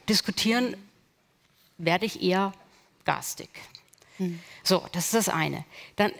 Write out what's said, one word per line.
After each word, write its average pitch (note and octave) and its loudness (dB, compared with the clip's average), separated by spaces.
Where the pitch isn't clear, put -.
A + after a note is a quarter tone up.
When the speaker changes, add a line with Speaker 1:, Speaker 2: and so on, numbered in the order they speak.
Speaker 1:
diskutieren, A3 2
werde F3 2
ich - -4
eher F#3+ 2
garstig. - -4
Speaker 2:
Hm. F3 -2
Speaker 1:
So, F#3 4
das F3 -2
ist - -2
das A3+ 4
eine. D#3 -2
Dann G#3 4